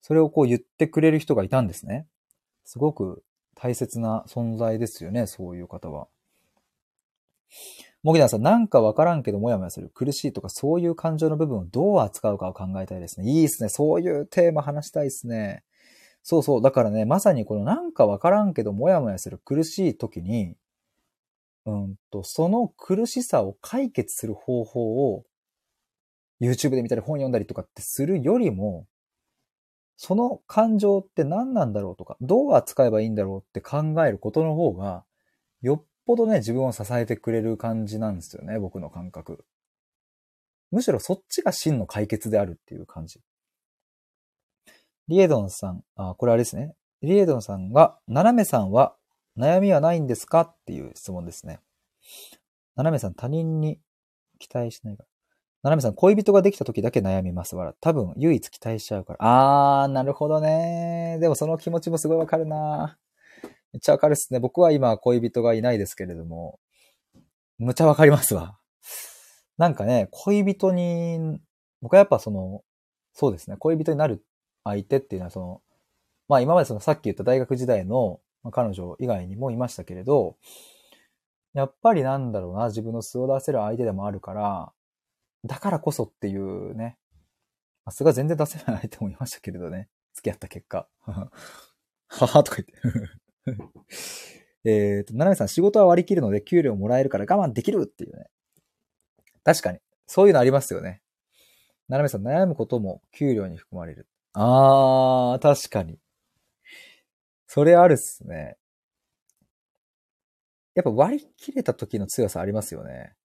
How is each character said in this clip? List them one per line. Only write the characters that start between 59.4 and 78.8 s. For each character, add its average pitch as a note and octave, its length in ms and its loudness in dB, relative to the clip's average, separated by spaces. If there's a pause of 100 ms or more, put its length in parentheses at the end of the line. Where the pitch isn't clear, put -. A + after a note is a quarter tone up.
あ - 20 2
ー、 - 60 0
な C3 120 0
る C#3 100 -2
ほ D3+ 140 -4
ど D#3 120 2
ね。 E3+ 800 -2
で E3 100 4
も C#3+ 60 2
そ D#3 120 -4
の D#3+ 100 -2
気 E3+ 120 -8
持 E3+ 120 -2
ち E3+ 80 -6
も E3 80 -2
す D#3 100 -4
ご D#3+ 80 2
い - 20 2
わ D#3+ 80 0
か D#3+ 120 -2
る D#3+ 80 -2
な。 D3+ 520 -6 (760)
め C3 40 -12
っ - 40 -10
ち - 80 0
ゃ - 20 6
わ D3 60 6
か D3+ 100 2
る D3+ 60 4
っ - 20 2
す - 180 -6
ね。 B2+ 60 0
僕 B2 200 -2
は E3+ 120 8
今 B2+ 260 2
恋 B2 220 2 (100)
人 A#2 140 -2
が A#2 100 2
い A2 80 0
な B2 120 2
い A2+ 40 0
で G2+ 80 -2
す - 100 -14
け F#2+ 100 -10
れ F2+ 100 -10
ど E2 80 -14
も、 E2 360 -14 (960)
む A#2+ 160 -4
ち - 80 -2
ゃ E3 60 6
わ D3 60 6
か D#3 120 6
り C#3+ 60 10
ま D3 120 2
す - 100 0
わ。 F2+ 240 -6 (1000)
な E3+ 100 4
ん D3 80 0
か - 100 -6
ね、 A2 260 2
恋 G3+ 340 0 (100)
人 F#3+ 160 2
に、 E3+ 720 -2 (400)
僕 B2 120 -2
は F#3+ 60 10
や G3+ 60 10
っ - 20 -18
ぱ A#2+ 120 2
そ A2 120 -8
の、 F#2+ 320 -8 (500)
そ - 160 0
う - 40 0
で F2+ 60 -8
す - 100 -18
ね、 - 80 -12
恋 D#3+ 220 0
人 D#3 120 -2
に D3 60 -2
な D3+ 100 2
る A2+ 160 -6 (400)
相 G2+ 220 -6
手 C3+ 120 0
っ C3+ 40 0
て - 140 -12
い - 20 -6
う - 20 -6
の F2+ 60 -10
は F2 40 -14
そ F#2 120 -12
の、 F2+ 200 -14 (680)
ま C#3+ 80 4
あ B2 40 4
今 C#3+ 120 2
ま F3 80 6
で - 40 0
そ - 80 -8
の G#2 60 -8
さ D#3 140 0
っ - 80 -4
き - 40 -20
言 G#2 80 -2
っ - 40 -8
た G2+ 60 -8
大 B2 160 2
学 B2+ 180 -4
時 B2 100 -4
代 G#2 180 0
の、 G#2+ 360 -2 (220)
ま A#2+ 60 -12
あ、 - 20 -16
彼 A#2 200 -2
女 F2+ 280 -10